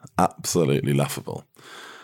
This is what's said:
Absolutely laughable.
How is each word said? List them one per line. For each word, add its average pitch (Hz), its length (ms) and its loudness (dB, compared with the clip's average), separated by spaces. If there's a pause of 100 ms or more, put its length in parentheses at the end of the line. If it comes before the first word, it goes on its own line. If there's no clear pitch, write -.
(180)
Absolutely 73 760 2
laughable. - 520 -2 (580)